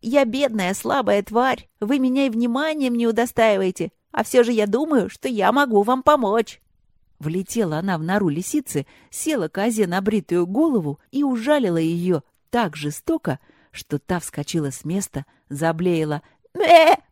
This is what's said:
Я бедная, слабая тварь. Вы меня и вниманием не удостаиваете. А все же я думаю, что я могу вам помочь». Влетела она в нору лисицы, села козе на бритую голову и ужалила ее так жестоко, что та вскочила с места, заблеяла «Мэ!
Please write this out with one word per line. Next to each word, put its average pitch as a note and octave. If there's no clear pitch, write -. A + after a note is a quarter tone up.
Я C#4
бедная, A3
слабая G#3
тварь. A#3+
Вы B3+
меня C4
и C4
вниманием B3
не A#3
удостаиваете. G#3+
А -
все B3
же A#3
я G#3+
думаю, B3
что -
я G#3
могу A#3+
вам B3+
помочь». A#3
Влетела E3+
она F#3
в D#3
нору F#3+
лисицы, F3+
села C4+
козе G#3+
на F3
бритую F#3+
голову G3+
и C#4
ужалила B3
ее E3+
так G#3
жестоко, D3+
что -
та F3+
вскочила D3
с -
места, E3
заблеяла D#3+
«Мэ! E4+